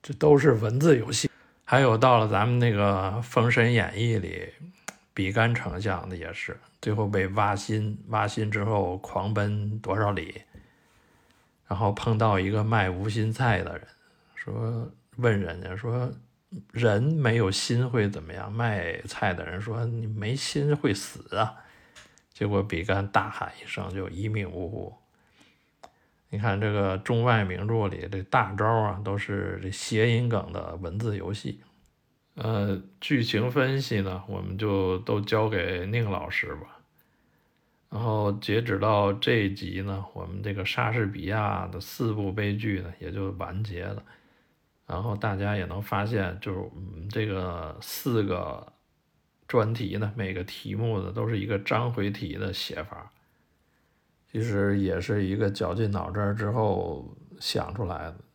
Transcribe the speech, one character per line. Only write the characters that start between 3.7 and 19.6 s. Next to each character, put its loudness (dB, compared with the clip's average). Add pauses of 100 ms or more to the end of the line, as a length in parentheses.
演 2
义》 2
里， -6 (640)
比 0
干 4
丞 -4
相 -4
的 -8
也 -8
是， -8 (220)
最 0
后 2
被 2
挖 2
心， -2 (120)
挖 2
心 0
之 0
后 2
狂 -2
奔 0
多 -2
少 4
里， -6 (1200)
然 -4
后 4
碰 0
到 4
一 2
个 2
卖 4
无 -2
心 0
菜 2
的 -8
人， -14 (480)
说， -6 (240)
问 2
人 -4
家 -8
说 -2 (640)
，“人 4
没 4
有 4
心 0
会 2
怎 -6
么 -12
样？” -8
卖 -2
菜 -2
的 -4
人 -6